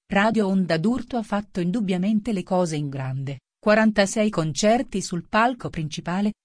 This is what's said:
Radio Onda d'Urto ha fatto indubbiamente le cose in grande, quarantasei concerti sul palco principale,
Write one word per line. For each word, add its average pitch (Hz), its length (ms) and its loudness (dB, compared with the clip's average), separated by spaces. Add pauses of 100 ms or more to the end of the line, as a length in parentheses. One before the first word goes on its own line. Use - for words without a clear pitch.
Radio 214 380 2
Onda 185 300 2
d'Urto 240 400 0
ha 226 40 -2
fatto 208 380 -4
indubbiamente 196 760 0
le 185 80 -2
cose 175 360 0
in 147 120 -4
grande, 135 520 -6 (180)
quarantasei 214 720 2
concerti 208 720 0
sul 170 260 -6
palco 226 420 0
principale, 170 640 -4 (140)